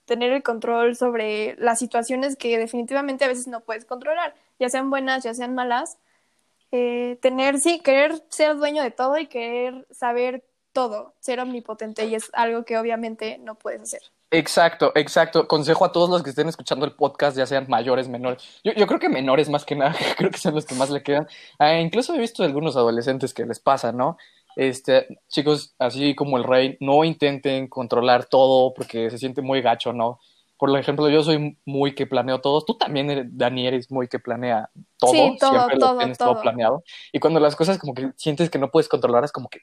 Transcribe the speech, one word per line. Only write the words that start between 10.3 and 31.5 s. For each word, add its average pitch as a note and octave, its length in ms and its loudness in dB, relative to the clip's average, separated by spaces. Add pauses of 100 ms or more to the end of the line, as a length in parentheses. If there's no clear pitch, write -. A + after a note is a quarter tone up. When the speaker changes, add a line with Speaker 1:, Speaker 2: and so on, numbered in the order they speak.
Speaker 1:
todo, A3 420 -4
ser A#3 200 -6
omnipotente, A3+ 680 -8
y A3 80 -4
es A3 200 -6
algo A#3 300 -2
que A#3 140 -4
obviamente A3+ 640 -6
no A3 160 -18
puedes - 260 -10
hacer. - 200 -12 (280)
Speaker 2:
Exacto, E3 640 2
exacto. E3 540 2
Consejo D#3 380 2
a F3 60 2
todos F3 160 4
los F3+ 140 2
que D3 80 -8
estén D3+ 180 -2
escuchando D3 380 -4
el C3+ 80 -4
podcast, C#3+ 420 0
ya C3 120 0
sean C3+ 200 0
mayores, B2+ 400 0
menores. B2 360 -6 (200)
Yo, A3 100 0
yo G#3 120 4
creo C4+ 140 0
que F4+ 100 0
menores C3+ 400 2
más D3 160 -2
que D3 100 -4
nada, C#3+ 200 2
<laughs> - 220 -4
creo - 120 0
que - 80 -6
son E3 160 -2
los D3+ 140 -4
que C3 80 -8
más C3+ 160 0
le C#3 100 -4
quedan. D3 260 0 (300)
Ah, D#3 220 4
incluso G#3 340 -2
he D#4 60 0
visto A3+ 240 -2
algunos D3 340 -2
adolescentes B2 560 0
que A#2 140 -8
les A#2 120 -8
pasa, C3 320 0
¿no? B2+ 260 -2 (380)
Este, C3 520 2 (220)
chicos, D3 500 -2
así C3 340 0
como C#3+ 240 -2
el A#2+ 60 -2
rey, B2+ 360 2
no C#3 260 4
intenten C#3 640 -2
controlar B2 580 0
todo C3 500 4
porque A2+ 340 -6
se A#2+ 80 -8
siente C3 240 -6
muy C3 220 -2
gacho, A#2+ 300 0
¿no? A#2+ 260 -4 (400)
Por C#3 160 2
ejemplo, D3 320 0
yo D3+ 140 4
soy D3+ 340 0 (100)